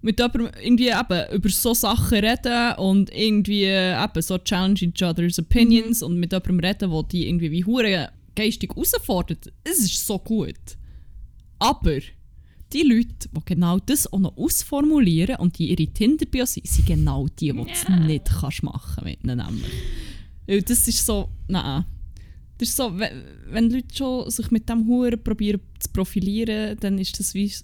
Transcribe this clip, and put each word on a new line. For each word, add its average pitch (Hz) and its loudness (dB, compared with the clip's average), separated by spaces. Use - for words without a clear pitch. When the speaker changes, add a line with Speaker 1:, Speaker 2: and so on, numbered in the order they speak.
Speaker 1:
mit 220 0
jemandem 240 0
irgendwie 240 4
eben 190 0
über 196 2
so - 0
Sachen 226 2
reden 240 0
und 190 4
irgendwie 208 2
eben 185 0
so 185 -2
challenge 190 0
each 175 -2
other's 175 0
opinions 226 4
Speaker 2:
Mhm. - -6
Speaker 1:
und 175 0
mit 175 -2
jemandem 185 0
reden, 185 0
der 160 -2
die 170 -2
irgendwie 170 0
wie 170 -2
hure 208 0
geistig 214 0
herausfordert, 196 -2
es 330 0
ist - 0
so 202 -2
gut. 214 -2
Aber 196 2
die 285 0
Leute, 233 2
die - -6
genau 175 2
das - -2
auch 202 -2
noch 185 0
ausformulieren 262 2
und - -2
die 165 0
ihre 165 0
Tinder-Bio 254 2
sind, - -6
sind - 4
genau 151 2
die, - -4
die - -4
du 120 -6
Speaker 2:
Ja. 185 6
Speaker 1:
nicht 156 2
kannst - -4
machen - -6
mit - -10
ihnen 123 -2
nämlich. - -6
Weil 196 2
das 240 0
ist - 0
so, 247 0
nein. 180 -2
Das 233 -4
ist - -4
so, 214 -2
we-, 208 -4
wenn 226 2
Leute 247 -2
schon 254 -4
sich 226 -4
mit 226 2
dem 226 0
Huren 240 2
probieren 208 0
zu - -6
profilieren, 214 -2
dann 196 0
ist - -6
das 190 -4
wie 202 -2